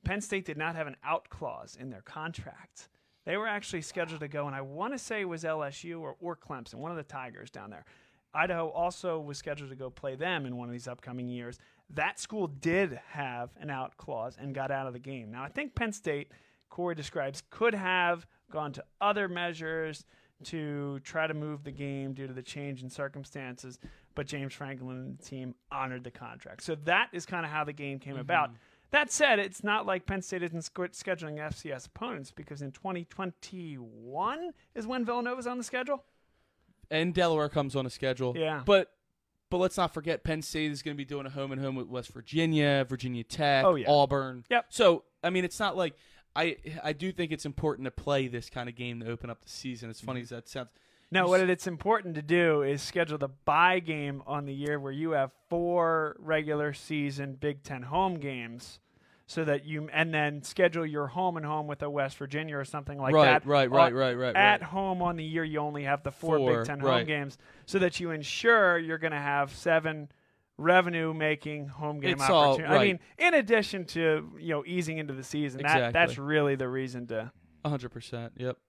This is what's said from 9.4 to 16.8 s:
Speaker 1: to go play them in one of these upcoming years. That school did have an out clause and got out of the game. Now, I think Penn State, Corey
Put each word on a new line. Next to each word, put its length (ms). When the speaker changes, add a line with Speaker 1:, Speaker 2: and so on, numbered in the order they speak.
Speaker 1:
to 60
go 120
play 280
them 280
in 140
one 100
of 40
these 160
upcoming 400
years. 300
That 260
school 280
did 500
have 480
an 120
out 260
clause 420
and 160
got 160
out 160
of 60
the 60
game. 320
Now, 140
I 60
think 240
Penn 180
State, 400
Corey 240